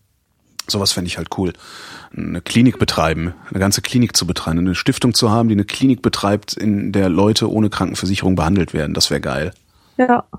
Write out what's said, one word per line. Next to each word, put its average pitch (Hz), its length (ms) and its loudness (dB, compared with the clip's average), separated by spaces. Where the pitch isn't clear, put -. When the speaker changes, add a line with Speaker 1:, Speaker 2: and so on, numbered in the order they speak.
Speaker 1:
Sowas 98 240 0
fände 90 160 -4
ich 85 100 -8
halt 85 200 -8
cool. 92 160 -2
Eine 82 260 -6
Klinik 120 360 4
betreiben, 80 560 0
eine 95 80 -4
ganze 98 220 2
Klinik - 360 0
zu 87 100 0
betreiben, 85 320 -2
eine 90 160 0
Stiftung 127 380 0
zu 110 180 2
haben, 117 160 2
die 110 80 2
eine 101 80 2
Klinik 131 380 0
betreibt, 101 560 0
in 101 340 -2
der 98 160 2
Leute 104 420 2
ohne 107 200 2
Krankenversicherung 92 680 0
behandelt 85 380 2
werden. 78 200 -2
Das - 180 -2
wär 73 100 -2
geil. 71 320 -4
Speaker 2:
Ja. 247 300 2